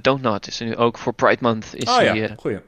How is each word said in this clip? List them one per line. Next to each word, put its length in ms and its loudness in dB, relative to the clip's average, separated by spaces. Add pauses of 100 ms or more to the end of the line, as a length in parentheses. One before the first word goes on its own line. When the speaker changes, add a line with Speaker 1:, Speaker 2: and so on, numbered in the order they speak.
Speaker 1:
Don't 200 2
Nod 260 -2
is 120 -10
er 60 -6
nu 100 -4
ook 220 0
voor 160 -4
Pride 280 4
Month. 340 -2
Is 140 -6
Speaker 2:
Oh 120 4
ja, 120 4
Speaker 1:
die, 140 -2
eh, 100 -10
Speaker 2:
goeie. 300 -6